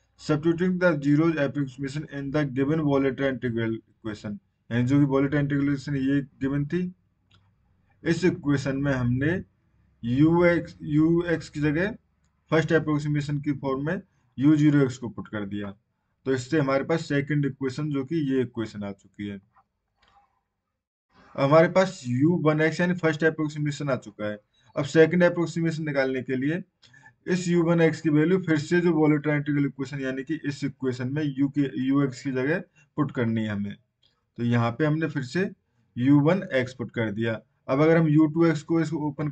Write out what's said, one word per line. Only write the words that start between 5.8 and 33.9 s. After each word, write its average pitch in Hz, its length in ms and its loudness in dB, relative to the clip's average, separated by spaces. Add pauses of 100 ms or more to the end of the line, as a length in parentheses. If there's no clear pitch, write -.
ये 139 180 0 (220)
गिवन 143 240 -2
थी, 175 180 -2 (1200)
इस 165 220 0
इक्वेशन 139 560 0
में 143 100 0
हमने 131 500 0 (640)
यू 156 420 4
एक्स, 175 360 0
यू 160 480 2
एक्स 160 200 -4
की 147 120 -8
जगह 160 360 0 (540)
फर्स्ट 160 220 2
अप्रोक्सीमेशन 147 680 0
की 147 180 -4
फॉर्म 139 260 -4
में 185 160 -4 (360)
यू 147 180 6
ज़ीरो 147 260 4
एक्स 127 160 0
को 120 120 -10
पुट - 180 -12
कर 104 180 -8
दिया, 101 240 -8 (560)
तो 135 80 0
इससे 131 260 -2
हमारे 135 240 0
पास 160 240 -2
सेकंड 143 380 0
इक्वेशन 139 460 -6
जो 139 140 -4
कि 156 100 -6 (160)
ये 131 100 2
इक्वेशन 110 420 -8
आ 101 80 -8
चुकी - 360 -12
है। 101 120 -10 (2000)
हमारे 156 320 6 (100)
पास 190 300 0
यू 139 360 2
वन 156 180 2
एक्स 156 180 0
यानी 175 160 0
first 160 280 -2
approximation 151 640 -4
आ 127 60 -2
चुका 104 320 -10
है। 104 100 -6 (380)
अब 147 100 -2
second 165 380 4
approximation 165 600 -2
निकालने 135 380 -2
के 131 120 -4
लिए 151 260 -2 (680)
इस 180 200 -2
यू 175 160 2
वन 170 180 2
एक्स 160 200 2
की 165 80 0
value 156 320 4
फिर 160 160 0
से 175 240 0
जो 180 100 2
Bollinger 151 460 2
integral 143 300 -2
equation 135 340 -10
यानी 131 220 -6
कि 151 220 -6
इस 143 180 -6
equation 127 500 -6
में 151 100 -2
यू 139 260 0
के, 139 380 -2
यू 139 160 2
एक्स 123 200 -4
की 139 80 -4
जगह 131 280 0 (380)
put 151 140 -2
करनी 113 320 -2
है 110 60 -4
हमें, 101 260 -6 (600)